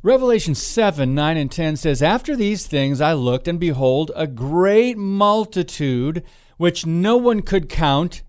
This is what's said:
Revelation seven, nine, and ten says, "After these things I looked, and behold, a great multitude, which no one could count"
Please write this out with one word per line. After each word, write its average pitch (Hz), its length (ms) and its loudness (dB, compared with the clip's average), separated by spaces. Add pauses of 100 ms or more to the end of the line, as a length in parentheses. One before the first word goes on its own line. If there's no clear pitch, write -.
Revelation 233 520 2
seven, 151 580 0
nine, 151 240 0
and 143 140 -2
ten 160 240 -2
says, 143 260 0
"After 233 340 0
these 208 320 -2
things 139 340 -2
I 156 120 2
looked, 127 340 -2
and 170 120 -4
behold, 143 560 0
a 160 120 -4
great 185 720 2
multitude, 196 1300 -2 (340)
which 170 280 0
no 180 320 2
one 240 240 2
could 180 280 -2
count" 156 580 0